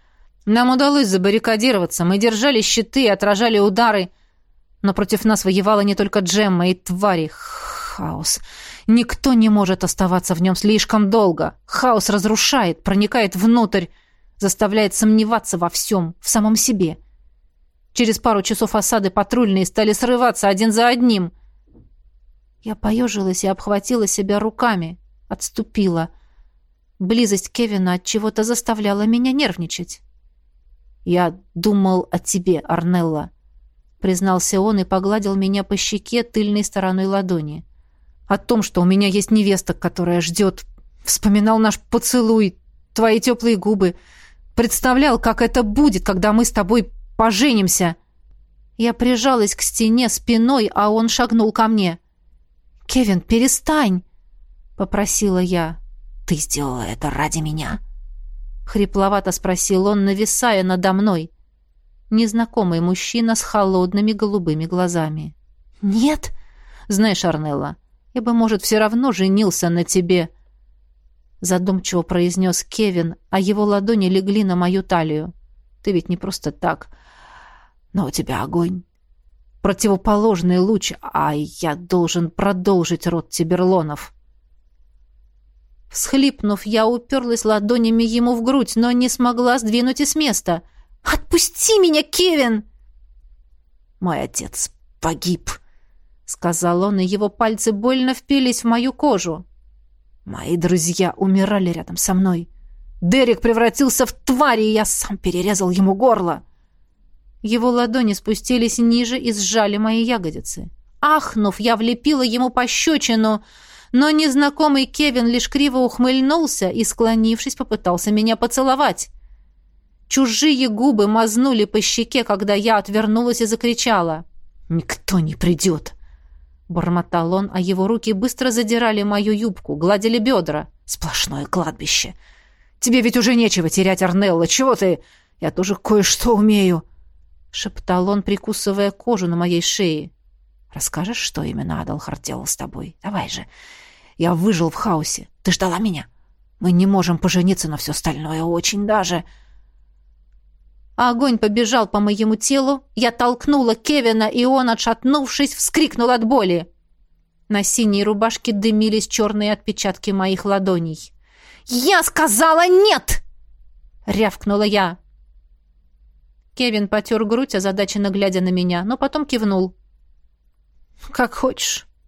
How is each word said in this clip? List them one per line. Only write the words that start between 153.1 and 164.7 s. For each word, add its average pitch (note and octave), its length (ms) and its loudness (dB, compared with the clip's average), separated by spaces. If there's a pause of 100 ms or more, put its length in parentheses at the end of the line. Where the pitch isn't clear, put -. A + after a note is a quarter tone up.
толкнула B3 640 2
Кевина, A3+ 540 0
и A#3+ 160 0
он, B3+ 260 2
отшатнувшись, B3 840 0
вскрикнул - 540 0
от A#3 160 2
боли. F#3+ 440 0 (800)
На G3+ 160 0
синей G3+ 400 0
рубашке G#3+ 480 -2
дымились G#3+ 560 0
черные G#3 460 -2
отпечатки G3+ 580 -6
моих F#3+ 340 -2
ладоней. F#3+ 680 -2 (520)
«Я D#4 380 0
сказала D#4+ 640 2
нет!» F#4+ 560 4 (800)
рявкнула G3+ 580 0
я. F#3+ 360 0 (1600)